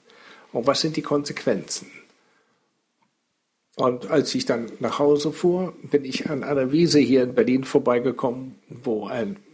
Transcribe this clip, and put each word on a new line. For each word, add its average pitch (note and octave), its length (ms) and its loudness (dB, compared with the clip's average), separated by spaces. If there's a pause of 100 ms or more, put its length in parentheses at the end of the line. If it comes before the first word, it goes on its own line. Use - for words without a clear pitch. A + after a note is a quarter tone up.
(520)
Und B2 140 -4
was C3+ 140 4
sind D#3 160 -2
die D3 60 -4
Konsequenzen?“ - 880 -4 (1800)
Und B2+ 320 -2
als C#3+ 280 0
ich B2+ 120 -2
dann A#2 320 -2
nach A2 220 -4
Hause D3 320 2
fuhr, F3+ 500 0
bin C#3 240 -2
ich - 240 -6
an C3+ 140 -6
einer C3+ 280 0
Wiese D3+ 260 6
hier B2+ 260 6
in B2 100 -4
Berlin B2+ 300 4
vorbeigekommen, B2 920 0 (140)
wo A#2 380 -6
ein A#2 340 -6 (140)